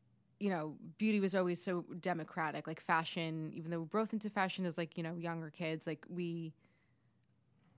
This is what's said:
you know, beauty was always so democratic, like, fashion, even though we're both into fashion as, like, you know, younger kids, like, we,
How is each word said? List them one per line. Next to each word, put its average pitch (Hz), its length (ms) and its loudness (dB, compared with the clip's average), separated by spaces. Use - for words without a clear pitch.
you 202 120 2
know, 156 260 0
beauty 214 200 6
was 190 160 4
always 180 280 4
so 180 180 0
democratic, 156 680 -2
like, 160 120 -6
fashion, 160 760 2
even 165 160 -6
though 170 100 0
we're 165 60 -4
both 214 260 2
into 214 160 -2
fashion 190 380 0
as, 165 100 -2
like, 170 220 -2
you 170 40 0
know, 165 140 -4
younger 165 320 -4
kids, 160 380 -4
like, 156 240 -4
we, 170 420 -4